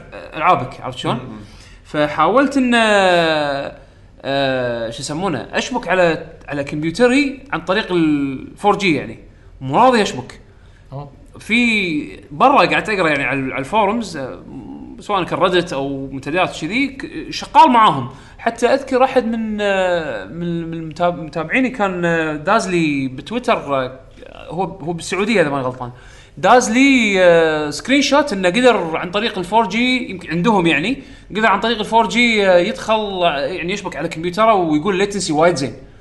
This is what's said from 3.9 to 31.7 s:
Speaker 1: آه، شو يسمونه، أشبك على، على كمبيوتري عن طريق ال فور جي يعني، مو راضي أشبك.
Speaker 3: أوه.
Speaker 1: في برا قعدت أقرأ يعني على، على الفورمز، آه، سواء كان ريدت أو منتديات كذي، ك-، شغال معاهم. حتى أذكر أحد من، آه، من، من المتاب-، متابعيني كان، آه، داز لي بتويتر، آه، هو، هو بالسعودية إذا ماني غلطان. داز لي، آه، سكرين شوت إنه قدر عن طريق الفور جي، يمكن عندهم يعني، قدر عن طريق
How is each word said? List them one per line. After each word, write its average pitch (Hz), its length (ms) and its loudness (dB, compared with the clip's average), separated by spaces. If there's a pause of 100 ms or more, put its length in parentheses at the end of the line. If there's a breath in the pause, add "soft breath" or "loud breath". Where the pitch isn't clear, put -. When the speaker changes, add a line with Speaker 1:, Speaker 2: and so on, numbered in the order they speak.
Speaker 1:
آه، 127 680 -2
شو 123 100 -10
يسمونه، 147 520 -6
أشبك 240 360 -4
على، 170 400 0 (200)
على 143 160 -6
كمبيوتري 226 800 0 (100)
عن 160 80 -6
طريق 208 300 -4
ال 147 560 0 (100)
فور 202 200 2
جي 196 180 2
يعني، 110 240 -8 (420 soft breath)
مو 135 160 -2
راضي 160 240 6
أشبك. - 380 -6 (540 soft breath)
Speaker 3:
أوه. 143 160 -14 (300)
Speaker 1:
في 208 640 0 (300)
برا 240 260 4
قعدت 190 320 2
أقرأ 190 200 2
يعني 143 140 0
على، 131 300 -4
على 127 60 -6
الفورمز، 196 580 -2
آه، 113 220 -10 (600)
سواء 196 240 -4
كان 147 160 -4
ريدت 175 340 2
أو 139 380 -6
منتديات 147 500 -4
كذي، 226 260 -2
ك-، - 420 -12
شغال 302 420 6
معاهم. 170 380 4 (280 loud breath)
حتى 233 300 0
أذكر 254 360 2
أحد 262 220 2
من، 220 360 -4
آه، 175 640 0
من، 170 460 -6
من - 20 -8
المتاب-، 165 460 -2
متابعيني 170 500 -2
كان، 185 360 -2
آه، 165 300 0
داز 190 340 0
لي 151 380 0
بتويتر، 147 800 -4
آه، 131 140 -12 (300)
هو، 151 340 -8
هو 170 300 -6
بالسعودية 202 480 0
إذا 151 80 2
ماني 139 140 -2
غلطان. 123 280 -6 (460 loud breath)
داز 208 340 4
لي، 240 480 4
آه، 160 500 6
سكرين 262 320 0
شوت 277 320 2
إنه 185 160 0
قدر 190 480 4
عن 170 140 -6
طريق 208 260 -2
الفور 208 300 0
جي، 247 420 0
يمكن 185 200 -12
عندهم 175 380 2
يعني، 170 360 0 (260 loud breath)
قدر 214 160 -2
عن 202 140 2
طريق 226 200 -2